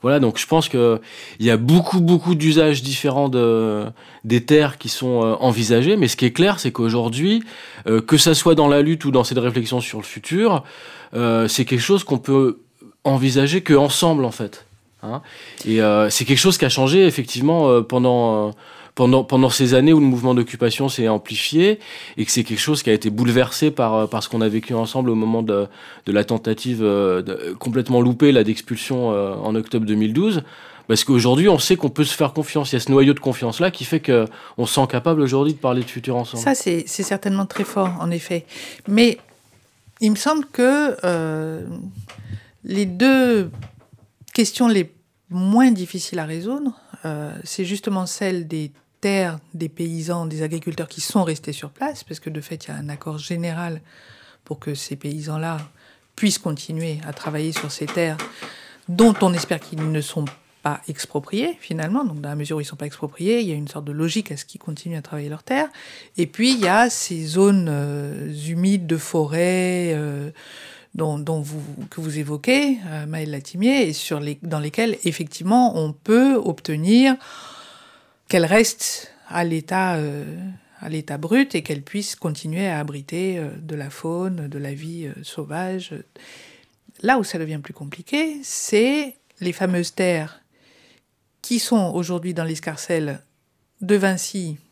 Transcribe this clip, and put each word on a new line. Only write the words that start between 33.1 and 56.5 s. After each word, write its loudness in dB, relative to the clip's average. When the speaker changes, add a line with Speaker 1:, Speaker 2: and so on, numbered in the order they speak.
Speaker 1:
de 0
confiance-là -2
qui -10
fait -2
qu'on 0
se -4
sent 4
capable 0
aujourd'hui 2
de -6
parler 0
de -8
futur -6
ensemble. -6
Speaker 2:
Ça, 2
c'est, -4
c'est -6
certainement -2
très -6
fort, -2
en -4
effet. -6
Mais 4
il 2
me 0
semble -2
que, 2
euh, -4
les -2
deux 2
questions 2
les 2
moins 4
difficiles -4
à -4
résoudre, -6
euh, -8
c'est -6
justement -4
celle -4
des -6
terres, -2
des -6
paysans, -6
des -6
agriculteurs -6
qui -14
sont 0
restés -6
sur -12
place, -8
parce -14
que -12
de -10
fait, -14
il -14
y -10
a -10
un -10
accord -10
général -8
pour -10
que -8
ces -12
paysans-là -8
puissent -2
continuer -8